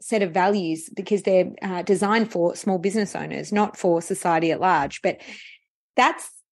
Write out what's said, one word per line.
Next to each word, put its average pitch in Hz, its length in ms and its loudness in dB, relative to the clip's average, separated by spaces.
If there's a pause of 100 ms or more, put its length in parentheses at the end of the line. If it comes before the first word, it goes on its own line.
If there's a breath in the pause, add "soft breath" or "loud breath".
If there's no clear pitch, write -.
set 220 200 -2
of 185 100 0
values 180 640 0
because 196 280 -2
they're, 185 280 4 (100)
uh, 185 200 -6
designed 208 500 2
for 170 240 0
small 190 220 0
business 196 380 -2
owners, 151 360 -8
not 208 260 0
for 170 240 2
society 170 500 0
at 147 100 -2
large. 156 400 0
But 175 180 -2 (760 loud breath)
that's, - 340 2 (220)